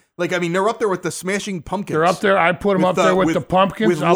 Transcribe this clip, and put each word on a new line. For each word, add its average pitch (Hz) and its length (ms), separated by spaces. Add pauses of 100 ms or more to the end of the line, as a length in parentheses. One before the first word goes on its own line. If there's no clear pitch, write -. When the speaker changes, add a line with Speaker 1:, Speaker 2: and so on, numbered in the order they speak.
(160)
Speaker 1:
like, 175 160
I 180 60
mean, 170 160
they're 196 140
up 226 100
there 220 100
with 185 140
the 165 80
Smashing 190 500
Pumpkins. 185 340
Speaker 2:
They're 156 120
up 180 140
there. 196 180
I 175 140
put 202 240
'em 185 60
Speaker 1:
With, 185 80
Speaker 2:
up 175 60
there 185 160
Speaker 1:
uh, - 40
Speaker 2:
with 185 100
Speaker 1:
with, 165 80
Speaker 2:
the 175 80
Pumpkins. 185 460
Speaker 1:
with 160 140
Speaker 2:
I'll 165 140